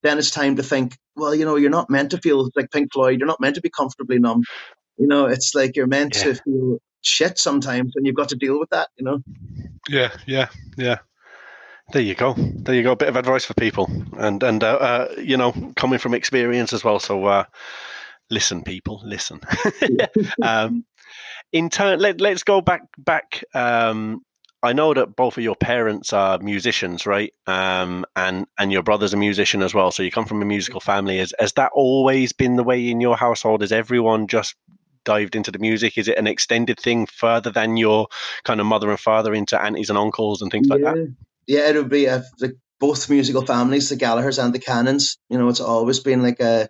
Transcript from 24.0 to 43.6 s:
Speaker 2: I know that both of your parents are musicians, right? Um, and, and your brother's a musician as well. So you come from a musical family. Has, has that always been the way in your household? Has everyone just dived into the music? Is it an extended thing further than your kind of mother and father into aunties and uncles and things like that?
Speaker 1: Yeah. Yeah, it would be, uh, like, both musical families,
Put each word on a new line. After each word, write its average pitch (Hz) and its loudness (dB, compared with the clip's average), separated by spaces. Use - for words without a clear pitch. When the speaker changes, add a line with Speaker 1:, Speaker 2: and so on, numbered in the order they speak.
Speaker 2:
I 123 2
know 151 4
that 107 0
both 123 0
of 117 -4
your 107 0
parents 117 -2
are 95 2
musicians, 101 -4
right? 101 0
Um, 92 -2
and, 92 -2
and 98 0
your 92 2
brother's 95 2
a 101 0
musician 101 2
as 92 0
well. 92 4
So - -4
you 90 -2
come 113 -2
from 104 -4
a 101 -2
musical 98 -4
family. 98 0
Has, 92 -4
has 104 0
that 135 2
always 131 4
been 123 0
the 123 2
way 123 0
in 117 0
your 120 4
household? 110 2
Has 101 -2
everyone 113 2
just 107 -2
dived 104 0
into 104 -4
the 95 -8
music? 110 0
Is 104 -2
it 98 2
an 107 0
extended 117 0
thing 117 0
further 117 0
than 113 0
your 110 4
kind 113 -2
of 104 0
mother 107 2
and 101 -2
father 110 2
into 104 0
aunties 104 -4
and 104 0
uncles 107 -2
and 95 -6
things 107 2
like 143 2
that? 151 0
Speaker 1:
Yeah. 165 -2
Yeah, 143 2
it 151 2
would 143 -2
be, 139 4
uh, 127 0
like, 131 -4
both 143 0
musical 131 2
families, 131 2